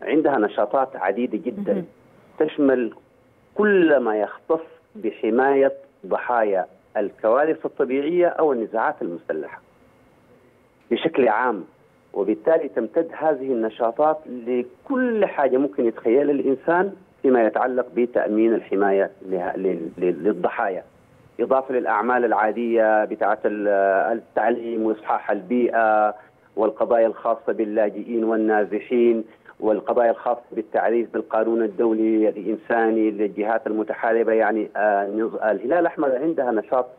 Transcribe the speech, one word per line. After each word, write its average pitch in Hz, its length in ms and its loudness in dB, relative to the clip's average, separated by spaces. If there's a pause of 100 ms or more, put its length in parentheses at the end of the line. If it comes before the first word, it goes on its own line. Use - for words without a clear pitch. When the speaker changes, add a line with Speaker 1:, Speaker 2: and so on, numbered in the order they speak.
Speaker 1:
عندها 143 360 2
نشاطات 107 580 0
عديدة 104 420 -2
جدًا، 113 340 -6
Speaker 2:
مهم. 98 120 -2 (540)
Speaker 1:
تشمل 135 560 0 (600)
كل 185 420 4
ما 113 200 0
يختص 160 440 -2 (340)
بحماية 135 760 2 (340)
ضحايا 101 600 0 (300)
الكوارث 123 720 0
الطبيعية 143 600 0
أو 156 260 2
النزاعات 117 500 -2
المسلحة 80 580 -10 (1300)
بشكل 135 380 0
عام، 107 360 0 (480)
وبالتالي 135 560 0
تمتد 147 400 -2 (100)
هذه 135 340 -2
النشاطات 120 720 0
لكل 127 1000 -2
حاجة 131 300 0
ممكن 139 300 0
يتخيلها 135 480 2
الإنسان 165 580 0 (300)
فيما 127 240 4
يتعلق 123 400 0 (100)
بتأمين 113 580 2
الحماية 98 560 0 (120)
له-، 92 340 -4
لل-، 85 420 -2
لل-، 87 260 -2
للضحايا، 98 600 -2 (560)
إضافة 131 340 0
للأعمال 120 500 0
العادية 110 800 2
بتاعة 104 400 -2
ال-، 104 240 -2 (500)
التعليم 117 680 -2
وإصحاح 110 440 -2
البيئة 107 840 2 (420)
والقضايا 113 500 2
الخاصة 113 460 -2
باللاجئين 110 720 -2
والنازحين 110 1000 2 (360)
والقضايا 117 500 2
الخاصة 120 300 -2 (120)
بالتعريف 110 600 -2
بالقانون 113 500 0
الدولي 110 680 2
الإنساني 110 840 0
للجهات 104 560 -2
المتحاربة. 113 680 0
يعني، 107 440 2
آه، 101 300 2
نظ-، 110 380 -4
الهلال 110 340 0
الأحمر 156 380 0
عندها 147 340 -2
نشاط 123 360 -2 (120)